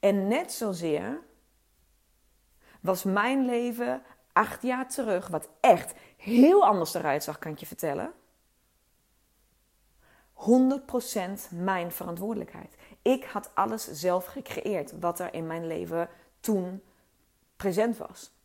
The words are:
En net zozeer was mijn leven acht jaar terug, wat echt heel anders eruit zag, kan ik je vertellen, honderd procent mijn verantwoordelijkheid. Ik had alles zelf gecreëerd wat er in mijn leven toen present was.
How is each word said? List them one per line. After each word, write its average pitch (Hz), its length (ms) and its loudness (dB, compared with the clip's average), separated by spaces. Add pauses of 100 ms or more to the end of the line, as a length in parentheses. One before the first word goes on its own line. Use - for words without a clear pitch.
En 196 280 4
net 311 240 -2
zozeer 185 680 -4 (1600)
was 185 220 -2
mijn 220 420 2
leven 240 580 -2 (300)
acht - 300 2
jaar 254 260 -4
terug, 214 400 -4
wat 165 200 -6 (120)
echt 196 340 6 (220)
heel 285 500 8
anders 180 280 2
eruit 147 300 0
zag, 151 140 -8
kan 160 140 -8
ik 151 60 -12
je - 80 -16
vertellen, 160 460 -6 (2250)
honderd 262 540 4
procent - 680 -4
mijn 175 400 -2
verantwoordelijkheid. - 840 -8 (280)
Ik 262 220 2
had - 300 -8
alles 220 380 -2
zelf 180 340 0
gecreëerd - 760 -6
wat 170 180 -2
er 180 160 -8
in 165 120 -6
mijn 165 200 -6
leven 165 420 -4 (320)
toen 190 420 -2 (720)
present 214 400 0
was. - 360 -14 (120)